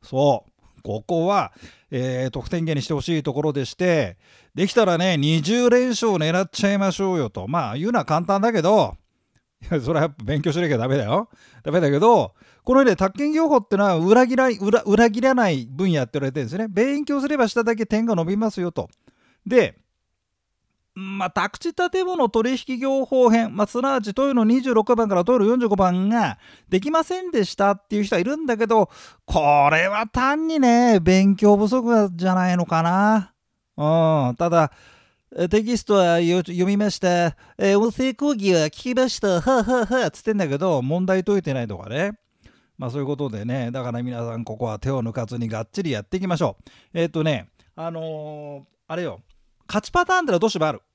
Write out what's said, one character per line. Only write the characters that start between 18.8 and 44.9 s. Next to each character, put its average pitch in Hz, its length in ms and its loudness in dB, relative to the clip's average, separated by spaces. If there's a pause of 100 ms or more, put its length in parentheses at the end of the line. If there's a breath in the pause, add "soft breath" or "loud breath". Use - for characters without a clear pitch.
で、 214 300 2 (1200)
ま 190 300 -8
あ、 175 60 -6
宅 - 260 -4
地 339 160 -8
建 359 320 -2
物 330 240 0
取 240 260 0 (120)
引 254 120 -6
業 269 260 -2
法 254 260 4
編、 226 240 2
ま 202 80 0
あ、 202 40 0
す 240 140 -4
な 269 120 0
わ 254 80 0
ち 208 120 -8
問 277 180 0
い - 40 0
の 233 100 4
二 247 160 4
十 254 120 -2
六 226 220 4
番 220 140 0
か 196 60 0
ら 175 80 2
問 240 140 2
い - 20 2
の 196 60 2
四 240 160 2
十 233 60 0
五 202 80 2
番 185 320 2
が 208 300 0 (320 soft breath)
で 190 120 2
き 285 100 -4
ま 320 120 2
せ 370 200 -6
ん 359 80 -8
で 226 140 2
し - 100 -12
た 202 160 2
っ 196 160 -6
て 208 80 -6
い 208 60 0
う - 20 0
人 202 120 -2
は 175 40 2
い 175 40 0
る 277 140 -2
ん 320 80 -6
だ 240 120 -2
け 226 100 -2
ど、 220 220 2 (360 loud breath)
こ 147 460 4
れ 165 160 2
は 208 200 -2
単 285 400 0
に 320 120 -2
ね、 240 400 4
勉 190 360 4
強 208 220 6
不 208 100 2
足 233 460 2
じ 175 140 -2
ゃ 185 80 2
な 180 160 2
い 180 60 0
の 175 80 0
か 165 180 0
な。 196 500 2 (420)
う 151 580 2
ん。 - 20 -8
た 175 160 -2
だ、 160 200 2 (640 soft breath)
え、 170 140 -2
テ 214 140 2
キ 233 120 -2
ス - 80 -2
ト 208 120 2
は 175 240 4
よ-、 175 260 2
読 180 220 -2
み 202 100 2
ま 208 140 0
し - 80 -10
た。 175 360 0 (220 soft breath)
え 196 180 2
ー、 202 40 6
音 226 120 2
声 254 220 -2
講 285 220 -2
義 196 180 0
は 160 140 2
聞 - 20 -4
き - 240 -8
ま 254 160 2
し - 100 -8
た。 180 220 0
は 254 180 2
あ、 214 40 0
は 247 180 0
あ、 214 40 0
は 247 200 0
あ、 160 60 -2
つ - 80 -20
っ - 40 -20
て 220 100 -4
ん 208 40 -2
だ 185 100 -2
け 139 120 -4
ど、 165 240 0
問 170 240 -2
題 190 160 0
解 202 160 0
い - 20 -4
て 139 140 -4
な 123 80 -4
い 113 40 -8
と 101 120 -8
か 92 100 -14
ね。 165 220 -4 (640 soft breath)
ま 131 100 -10
あ、 113 40 -8
そ 135 60 -8
う 147 40 -4
い - 20 -4
う 131 40 -6
こ 143 100 -6
と 143 120 -6
で 107 140 -10
ね。 123 280 -4
だ 131 100 -8
か 120 100 -8
ら 120 120 -6
皆 123 160 -8
さ 117 180 -8
ん、 117 60 -8
こ 110 140 -12
こ 123 80 -6
は 107 120 -6
手 131 140 -4